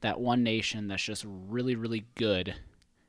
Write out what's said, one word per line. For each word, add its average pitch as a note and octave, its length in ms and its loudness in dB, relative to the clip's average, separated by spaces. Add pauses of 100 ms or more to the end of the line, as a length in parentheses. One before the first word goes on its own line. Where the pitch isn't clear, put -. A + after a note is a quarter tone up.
that G#2+ 180 0
one B2 240 4
nation A2 460 0
that's G2 140 -2
just G#2+ 220 -6
really, G#2+ 500 -2
really A2+ 300 -2 (100)
good F#2+ 380 2 (560)